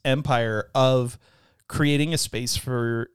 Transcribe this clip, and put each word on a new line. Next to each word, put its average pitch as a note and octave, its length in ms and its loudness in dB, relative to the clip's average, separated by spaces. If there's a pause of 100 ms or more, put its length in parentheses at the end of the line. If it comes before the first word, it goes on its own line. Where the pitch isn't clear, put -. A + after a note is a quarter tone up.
empire B2+ 680 0
of C3 460 2 (480)
creating D3 460 0
a D3+ 40 0
space - 380 -4
for A#2 600 -4